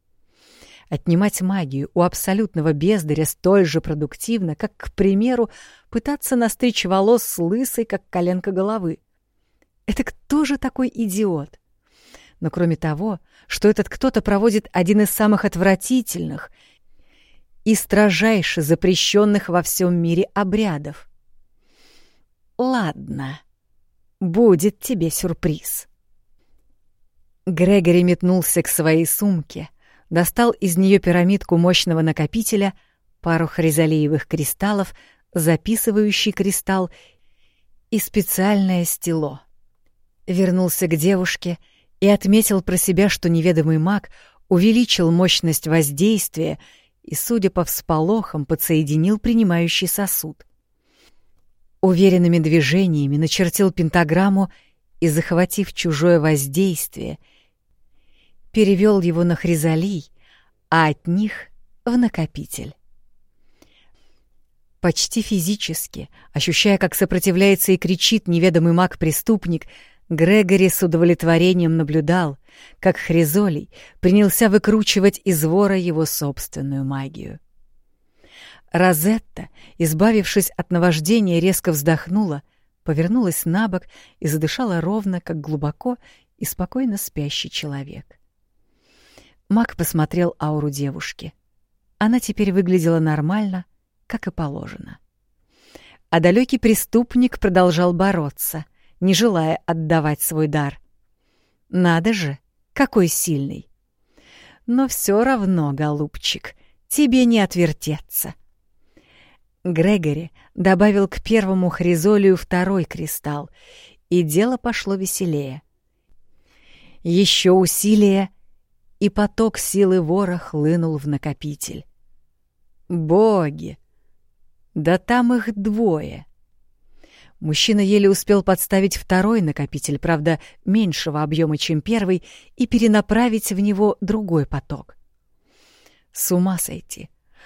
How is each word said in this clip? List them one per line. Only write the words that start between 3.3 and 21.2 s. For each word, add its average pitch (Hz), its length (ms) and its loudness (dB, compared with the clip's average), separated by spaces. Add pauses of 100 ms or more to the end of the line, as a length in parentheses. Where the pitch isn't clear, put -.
же 156 140 -2
продуктивно, 160 760 -4
как, - 200 -8
к - 180 -12
примеру, 214 580 0 (400)
пытаться 269 440 -4
настричь 233 480 0
волос 196 400 2
с - 140 -8
лысой, 220 480 -2
как - 240 -8
коленка 180 420 -2
головы. 190 460 -4 (880)
Это 226 180 -2
кто - 420 -4
же 269 120 -2
такой 254 340 -4
идиот? 190 680 -4 (800)
Но 160 100 -4
кроме 170 260 0
того, 165 440 -4 (260)
что - 220 0
этот 214 200 2
кто-то - 360 -2
проводит 208 480 0
один 196 300 2
из 202 100 2
самых 214 340 2
отвратительных 185 1040 -2 (1160)
и 220 100 2
строжайше 190 880 0
запрещенных 202 840 2
во 180 120 0
всем 180 340 -2
мире 170 380 0
обрядов. 185 760 -4 (1500)